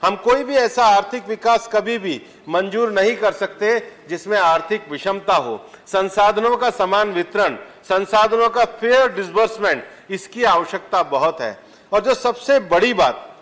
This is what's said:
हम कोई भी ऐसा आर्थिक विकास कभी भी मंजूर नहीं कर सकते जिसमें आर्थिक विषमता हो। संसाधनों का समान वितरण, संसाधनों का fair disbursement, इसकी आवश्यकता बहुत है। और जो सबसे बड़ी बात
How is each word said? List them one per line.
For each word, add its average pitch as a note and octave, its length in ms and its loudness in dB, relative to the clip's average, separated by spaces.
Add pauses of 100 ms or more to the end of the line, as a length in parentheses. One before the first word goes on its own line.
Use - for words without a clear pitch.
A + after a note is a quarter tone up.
हम G3 120 0
कोई B3+ 280 2
भी C4+ 100 -6
ऐसा A#3+ 300 2
आर्थिक G3+ 440 2
विकास A3 440 0
कभी G#3+ 260 -2
भी F3+ 240 -6 (260)
मंजूर G3 440 -2
नहीं G3+ 240 0
कर G3+ 160 0
सकते G#3 600 -4 (160)
जिसमें F3+ 300 -4
आर्थिक F3 520 0
विषमता G3 440 -4
हो। A#2+ 320 -4 (200)
संसाधनों G#3 720 2
का A#3+ 140 0
समान G3+ 420 0
वितरण, F3 420 -2 (340)
संसाधनों G#3+ 600 2
का A#3 160 2
fair B3 440 2
disbursement, G3 760 -2 (260)
इसकी G3 340 -8
आवश्यकता F3+ 580 0
बहुत D3 380 -2
है। A2 180 -8 (340)
और G#3 80 2
जो A#3+ 140 2
सबसे B3 440 0
बड़ी G3 360 2
बात D3 480 0